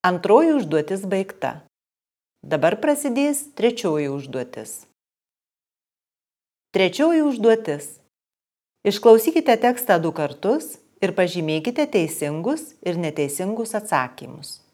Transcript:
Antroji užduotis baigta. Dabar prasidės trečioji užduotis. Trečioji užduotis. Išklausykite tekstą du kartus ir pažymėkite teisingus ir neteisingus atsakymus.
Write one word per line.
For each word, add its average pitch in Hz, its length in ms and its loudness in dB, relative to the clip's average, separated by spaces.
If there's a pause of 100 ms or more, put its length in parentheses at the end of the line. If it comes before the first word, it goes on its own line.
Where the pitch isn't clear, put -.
Antroji 202 480 4
užduotis 160 460 -2 (100)
baigta. 190 380 -4 (960)
Dabar 160 320 2
prasidės 285 600 0 (180)
trečioji 175 480 0
užduotis. 131 680 -8 (2000)
Trečioji 294 500 2
užduotis. 220 640 0 (1000)
Išklausykite 226 760 6
tekstą 240 400 2
du 156 100 -2
kartus 185 600 -4 (260)
ir 190 140 0
pažymėkite 175 760 0
teisingus 165 760 -2 (180)
ir 175 160 -2
neteisingus 175 720 -4
atsakymus. 139 880 -6 (140)